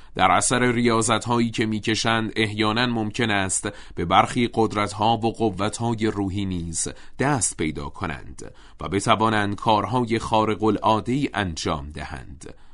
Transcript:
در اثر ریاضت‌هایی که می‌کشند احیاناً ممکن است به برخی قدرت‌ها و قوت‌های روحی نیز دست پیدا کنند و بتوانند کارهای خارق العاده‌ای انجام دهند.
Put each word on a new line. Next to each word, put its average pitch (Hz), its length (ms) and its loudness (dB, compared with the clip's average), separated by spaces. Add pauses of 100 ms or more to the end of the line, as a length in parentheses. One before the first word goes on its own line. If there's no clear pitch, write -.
(140)
در 95 160 4
اثر 123 420 4
ریاضت‌هایی 117 800 2
که 113 160 0
می‌کشند 110 680 0
احیاناً 107 500 2
ممکن 113 440 -2
است 98 380 0 (260)
به 92 100 -4
برخی 110 500 4
قدرت‌ها 104 600 0
و 110 160 0
قوت‌های 107 760 -2
روحی 101 380 -2
نیز 85 440 -4 (300)
دست 135 380 0
پیدا 73 320 -4
کنند 67 640 -10 (280)
و 76 80 -6
بتوانند 104 680 2
کارهای 110 600 2
خارق 107 460 2
العاده‌ای 110 720 2
انجام 80 560 -4
دهند. 67 640 -12 (200)